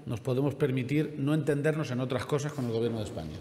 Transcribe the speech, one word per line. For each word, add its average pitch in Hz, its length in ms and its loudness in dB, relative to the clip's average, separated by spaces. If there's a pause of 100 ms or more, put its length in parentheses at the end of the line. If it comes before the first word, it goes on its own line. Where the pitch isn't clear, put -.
nos 123 160 -4
podemos 139 360 0
permitir 143 600 2
no 139 160 0
entendernos 147 600 2
en 123 80 0
otras 127 260 0
cosas 143 260 0
con 127 120 -2
el 113 80 0
gobierno 113 260 2
de 104 60 -2
España. 80 360 -8